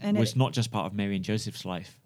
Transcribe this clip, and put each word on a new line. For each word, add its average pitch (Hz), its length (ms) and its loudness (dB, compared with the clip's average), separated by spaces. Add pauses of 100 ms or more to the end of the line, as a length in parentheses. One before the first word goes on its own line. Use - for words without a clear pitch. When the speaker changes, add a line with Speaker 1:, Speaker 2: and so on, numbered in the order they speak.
Speaker 1:
and 104 180 2
Speaker 2:
was 110 140 4
Speaker 1:
it - 40 0
Speaker 2:
not 127 160 4
just 117 180 0
part 92 160 -2
of 95 80 -6
Mary 101 220 0
and 92 80 -2
Joseph's 107 400 -4
life, 92 420 -8